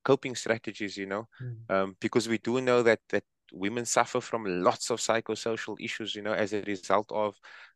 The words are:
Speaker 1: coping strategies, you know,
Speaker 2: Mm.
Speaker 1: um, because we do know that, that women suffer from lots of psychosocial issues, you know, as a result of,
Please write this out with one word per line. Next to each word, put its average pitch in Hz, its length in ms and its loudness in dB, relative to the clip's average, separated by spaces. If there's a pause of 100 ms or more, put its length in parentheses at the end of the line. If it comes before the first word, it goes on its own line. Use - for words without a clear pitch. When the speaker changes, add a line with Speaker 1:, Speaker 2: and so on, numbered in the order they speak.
Speaker 1:
coping 135 300 2
strategies, 110 640 -4
you 98 80 -6
know, 101 220 -4 (120)
Speaker 2:
Mm. 120 300 -10
Speaker 1:
um, 98 300 0
because 113 280 2
we 113 120 0
do 123 220 0
know 123 200 6
that, 113 180 6 (100)
that 101 160 0 (260)
women 110 340 -2
suffer 120 360 2
from 95 420 -2
lots 117 260 0
of 117 100 0
psychosocial 113 800 -2
issues, 107 360 -8
you 104 80 -8
know, 104 100 -2
as 98 200 0
a 104 100 -2
result 101 480 0
of, 107 240 -2 (400)